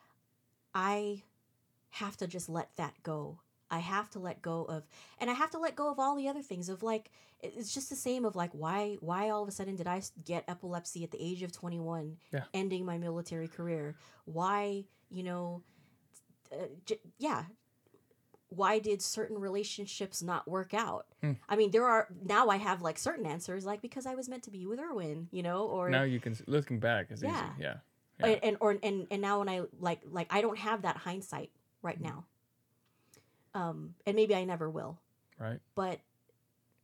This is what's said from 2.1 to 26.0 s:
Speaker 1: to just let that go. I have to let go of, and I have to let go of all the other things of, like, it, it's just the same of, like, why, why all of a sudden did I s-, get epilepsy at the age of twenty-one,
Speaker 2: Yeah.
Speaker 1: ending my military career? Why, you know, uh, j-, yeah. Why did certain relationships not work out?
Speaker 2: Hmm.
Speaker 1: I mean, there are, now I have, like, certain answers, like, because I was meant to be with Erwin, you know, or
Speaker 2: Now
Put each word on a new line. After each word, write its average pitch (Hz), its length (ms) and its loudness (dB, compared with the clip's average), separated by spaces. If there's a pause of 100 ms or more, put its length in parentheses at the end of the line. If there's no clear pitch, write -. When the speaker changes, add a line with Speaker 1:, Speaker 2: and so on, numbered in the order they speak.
Speaker 1:
to 190 80 -2
just 175 220 -6
let 165 280 -4
that 160 260 -4
go. 151 380 -6 (300)
I 165 100 0
have 190 300 -2
to 214 80 -12
let 180 220 -6
go 165 240 -2
of, 156 220 -6 (320)
and 247 120 -2
I 247 40 0
have 302 160 2
to 330 80 -6
let 320 180 0
go 294 140 2
of 285 80 -4
all 269 160 4
the 277 140 0
other 285 140 -4
things 180 260 -6
of, 190 140 -6
like, 220 280 -2 (300)
it, - 160 -8
it's 220 180 -6
just 269 160 -6
the 277 60 -6
same 247 280 0
of, 202 120 2
like, 175 160 0
why, 190 480 0
why 185 300 0
all 208 120 2
of 202 60 -4
a 196 40 -6
sudden 196 240 -4
did 180 100 -2
I 180 120 2
s-, 190 140 -8 (120)
get 170 240 -2
epilepsy 175 540 -6
at 160 80 -6
the - 100 -8
age 180 220 -4
of 175 80 -6
twenty-one, 165 680 -4 (140)
Speaker 2:
Yeah. 135 200 -2
Speaker 1:
ending 190 320 0
my 175 140 -2
military 170 500 -4
career? 160 480 -4 (300)
Why, 196 580 0 (260)
you 185 120 -8
know, 175 400 -4 (920)
uh, 151 140 -6 (180)
j-, 214 160 -2 (180)
yeah. 226 260 0 (1080)
Why 196 280 4
did 208 240 2
certain 214 380 -2
relationships 196 840 -4
not 170 240 -2
work 185 280 -2
out? - 320 0 (160)
Speaker 2:
Hmm. 147 100 2 (160)
Speaker 1:
I 208 80 4
mean, 208 160 8
there 233 140 8
are, 226 220 6 (140)
now 208 280 8
I 196 80 6
have, 190 240 0
like, 160 160 0
certain 262 280 -2
answers, 175 380 -4
like, 208 160 -2
because 254 260 -8
I 262 80 -4
was 262 140 -6
meant 247 160 -10
to 220 80 -14
be 185 140 -8
with 226 120 -2
Erwin, 170 540 -4
you 180 100 -4
know, 180 220 0
or 180 240 0
Speaker 2:
Now 131 140 6